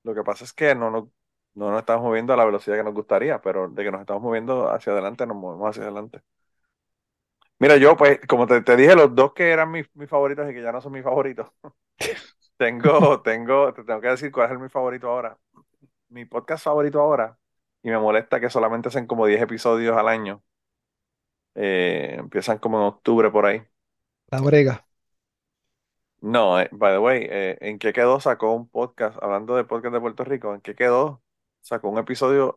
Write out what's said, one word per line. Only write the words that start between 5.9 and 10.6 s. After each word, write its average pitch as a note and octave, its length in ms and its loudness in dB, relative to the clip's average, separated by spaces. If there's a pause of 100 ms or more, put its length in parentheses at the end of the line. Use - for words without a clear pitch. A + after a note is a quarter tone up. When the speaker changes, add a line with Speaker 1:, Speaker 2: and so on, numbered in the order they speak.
Speaker 1:
Mira, C#3+ 180 8
yo, D3 180 10
pues, C#3+ 320 6
como B2 200 2
te, A#2+ 140 4
te B2 140 4
dije, C#3+ 200 8
los C#3+ 200 6
dos C3 180 4
que F3 180 0
eran D#3+ 200 0
mis, D#3+ 240 -10
mis C#3+ 140 -18
favoritos C#3+ 400 -2
y C3+ 40 -12
que A#2+ 80 -16